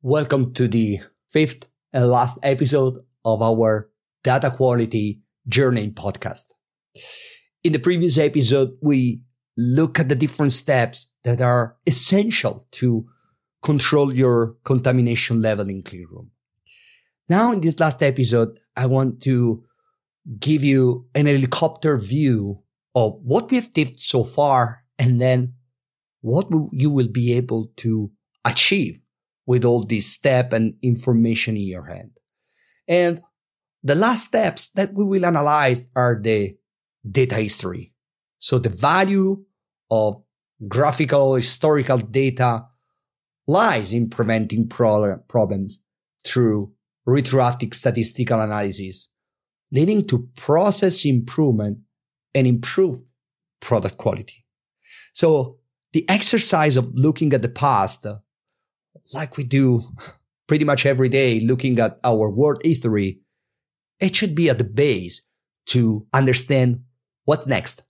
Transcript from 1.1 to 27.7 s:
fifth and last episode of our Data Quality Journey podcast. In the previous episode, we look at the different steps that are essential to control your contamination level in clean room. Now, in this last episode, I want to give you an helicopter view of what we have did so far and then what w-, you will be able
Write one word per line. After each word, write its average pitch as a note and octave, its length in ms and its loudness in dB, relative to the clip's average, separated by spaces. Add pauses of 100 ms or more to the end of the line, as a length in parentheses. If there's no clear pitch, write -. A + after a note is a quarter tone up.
fifth D#3 360 -2 (280)
and B2 160 2
last B2 340 0
episode C3+ 540 0 (260)
of A2 180 0
our A2+ 480 0 (320)
Data C3+ 300 0
Quality A#2 720 -2 (260)
Journey B2 440 0
podcast. - 560 -10 (1160)
In E3+ 80 2
the D3+ 80 0
previous E3+ 380 0
episode, C#3 540 2 (100)
we C3 400 0 (340)
look C3 460 0
at C3 80 0
the C#3+ 60 2
different C#3+ 360 0
steps - 580 -2 (140)
that A#2+ 160 -2
are B2 380 0 (100)
essential G3 840 -2
to A#2 360 -2 (540)
control C#3+ 520 0
your A#2+ 520 2
contamination A#2+ 760 0
level G#2 280 -2
in F#2+ 140 -10
clean F2+ 280 -16
room. - 200 -20 (960)
Now, A3 240 4
in G3 80 -2
this D#3 180 0
last D#3 240 0
episode, A#2+ 560 0 (160)
I B2+ 120 -2
want C3 340 0
to A#2+ 420 0 (720)
give C#3+ 280 0
you B2+ 500 2
an D3 120 2
helicopter C#3+ 720 0
view G#2+ 640 -2 (320)
of A2+ 300 0
what F3+ 260 0
we C4 60 0
have A#3 160 -2
did D3 300 -2
so B2 240 0
far C3 580 0 (160)
and B2 220 2
then B2+ 320 0 (680)
what C#3+ 300 -2
w-, D#3 240 0
you D3 160 2
will C3+ 180 2
be A#2+ 300 -2
able A2+ 400 -4